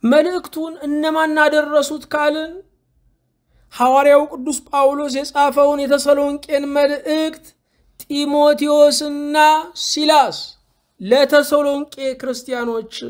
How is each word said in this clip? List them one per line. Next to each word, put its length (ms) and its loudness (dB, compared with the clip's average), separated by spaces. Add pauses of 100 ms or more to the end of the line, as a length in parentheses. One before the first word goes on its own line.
መልእክቱን 680 0 (100)
እነማን 560 -2
አደረሱት 720 0
ካልን 440 -4 (1200)
ሐዋርያው 540 4
ቅዱስ 360 -8
ጳውሎስ 500 -2
የጻፈውን 680 0
የተሰሎንቄን 880 0
መልእክት 760 -2 (540)
ጢሞቴዎስና 1400 2 (440)
ሲላስ 580 0 (600)
ለተሰሎንቄ 960 0 (220)
ክርስቲያኖች 800 -8 (160)